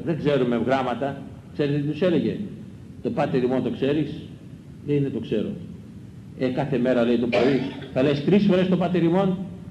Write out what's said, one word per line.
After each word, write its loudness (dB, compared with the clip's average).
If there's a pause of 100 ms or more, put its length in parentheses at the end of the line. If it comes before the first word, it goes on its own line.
δεν -2
ξέρουμε 2
γράμματα», 0 (300)
ξέρετε 0
τι 0
τους -4
έλεγε; 2 (640)
«Το -2
Πάτερ 0
ημών 2
το -2
ξέρεις;» 0 (760)
Λέει, 2
«Ναι, 0
το -4
ξέρω». -2 (880)
«Ε, 0
κάθε 0
μέρα», 4
λέει, 4
«το 0
πρωί 4 (320)
θα 2
λες 2
τρεις 6
φορές 4
το 2
Πάτερ 2
ημών 4 (320)